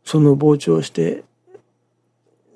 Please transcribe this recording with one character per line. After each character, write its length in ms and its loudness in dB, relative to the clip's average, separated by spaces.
そ 160 -4
の 180 4
膨 200 2
張 240 -2
し 80 -10
て、 340 -6